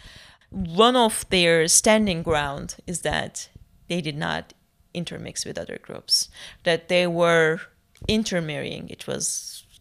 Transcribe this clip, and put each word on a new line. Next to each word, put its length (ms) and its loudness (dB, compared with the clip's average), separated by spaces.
one 460 4
of 340 2
their 380 4
standing 560 4
ground 520 -4
is 140 -6
that 460 -6
they 120 -2
did 160 -6
not 360 -6
intermix 520 -10
with 120 -10
other 240 -10
groups, 480 -4
that 240 0
they 180 4
were 540 4
intermarrying. 800 -2
It 180 -16
was, 580 -8